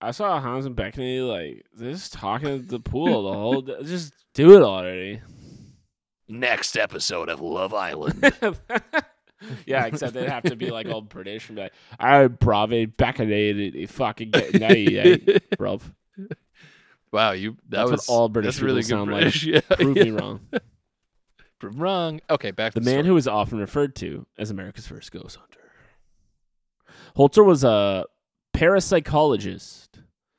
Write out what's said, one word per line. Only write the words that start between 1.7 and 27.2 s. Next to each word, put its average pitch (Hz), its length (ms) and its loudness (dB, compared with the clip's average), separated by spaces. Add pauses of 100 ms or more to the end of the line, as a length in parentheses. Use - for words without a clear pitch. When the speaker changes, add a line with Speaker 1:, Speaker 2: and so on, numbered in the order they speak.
Speaker 1:
just 135 360 -12
talking 117 340 -6
at 135 200 -8
the 117 120 -8
pool 123 500 -4
the 101 80 -6
whole 120 240 -2
day. 131 160 -12
<laughs> 139 60 -14
Just 165 280 -10 (200)
do 170 240 12
it 185 60 12
already. 95 580 -4 (1080)
Speaker 2:
Next 120 480 -4
episode 90 520 -4
of 80 140 -6
Love 90 320 -6
Island. 90 680 -2
Speaker 1:
<laughs> 208 140 -4 (1120)
Yeah, 131 180 -2
except 123 300 -8
they'd 127 160 -8
have 123 140 -8
to 127 120 -4
be, 113 140 -8
like, 113 160 -10
all 113 160 -8
British 101 480 -16
and 110 60 -16
be 101 60 -10
like, 95 120 -14 (260)
"I 135 280 6
probably 113 580 0
Beckaway 107 680 -2 (200)
to 76 160 -10
fucking 113 420 -8
get - 280 0
naughty, 110 400 2
eh, 175 180 6
Speaker 2:
<laughs> - 420 0
Speaker 1:
bruv." 98 240 -6 (1300)
Speaker 2:
Wow, 107 200 2
you, 95 180 -6 (180)
that 104 180 0
Speaker 1:
That's 123 40 2
Speaker 2:
was, - 180 -2
Speaker 1:
what 123 60 2
all 117 160 4
British 110 240 -2
Speaker 2:
that's - 80 -8
really 131 200 0
Speaker 1:
people 113 220 -2
Speaker 2:
good 104 60 -4
Speaker 1:
sound - 0 -
Speaker 2:
British. 151 360 0
Speaker 1:
like. 156 220 2
Speaker 2:
<laughs> - 0 -
Yeah, 185 80 2
Speaker 1:
Prove 135 220 2
Speaker 2:
yeah. - 60 8
Speaker 1:
me 113 80 0
wrong. 101 280 -8 (1160)
Speaker 2:
Prove 104 200 -14
wrong. 170 420 -6 (100)
Okay, 127 220 -2
back 110 200 -4
to 113 80 -4
Speaker 1:
The 117 60 -2
Speaker 2:
the 123 40 2
Speaker 1:
man 135 100 0
Speaker 2:
story. 156 80 0
Speaker 1:
who 185 100 6
is 131 100 0
often 107 300 -2
referred 139 380 -4
to 80 280 -12 (140)
as 107 120 -8
America's 98 360 -12
first - 260 -18
ghost - 240 -18
hunter. - 240 -20 (1500)
Holzer 143 300 8